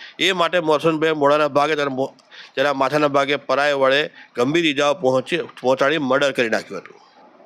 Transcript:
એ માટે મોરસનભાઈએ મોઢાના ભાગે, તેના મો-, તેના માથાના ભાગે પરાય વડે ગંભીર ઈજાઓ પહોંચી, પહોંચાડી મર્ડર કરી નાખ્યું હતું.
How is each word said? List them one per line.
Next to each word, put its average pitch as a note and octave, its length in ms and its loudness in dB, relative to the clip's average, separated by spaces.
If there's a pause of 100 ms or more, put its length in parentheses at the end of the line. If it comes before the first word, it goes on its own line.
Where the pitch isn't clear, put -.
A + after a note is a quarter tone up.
(200)
એ F3 120 2
માટે F3 280 0
મોરસનભાઈએ D#3 520 0
મોઢાના D3+ 360 2
ભાગે, C#3+ 280 0
તેના C#3+ 140 -2
મો-, C3+ 260 -6 (400)
તેના C#3 180 0
માથાના C3+ 340 0
ભાગે C#3 280 0
પરાય C#3 380 0
વડે C#3 360 2 (260)
ગંભીર D3 300 0
ઈજાઓ C#3+ 280 0
પહોંચી, C3 440 -2
પહોંચાડી C3+ 600 0
મર્ડર C#3 340 0
કરી B2+ 180 -2
નાખ્યું G2 320 -6
હતું. - 180 -20 (460)